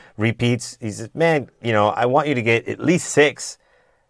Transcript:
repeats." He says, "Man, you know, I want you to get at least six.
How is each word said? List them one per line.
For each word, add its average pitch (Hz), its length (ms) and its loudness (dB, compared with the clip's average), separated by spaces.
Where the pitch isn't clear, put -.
repeats." 117 640 -2
He 110 100 -6
says, 104 240 -10
"Man, 156 360 0
you 113 100 -2
know, 104 160 4
I 117 180 0
want 143 220 2
you 147 60 0
to 120 80 -2
get 117 260 0
at 107 120 -8
least 156 300 0
six. - 480 0